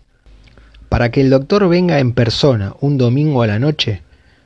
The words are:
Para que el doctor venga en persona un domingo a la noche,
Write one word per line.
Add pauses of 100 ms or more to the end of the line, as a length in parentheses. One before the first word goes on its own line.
(880)
Para
que
el
doctor
venga
en
persona
un
domingo
a
la
noche, (440)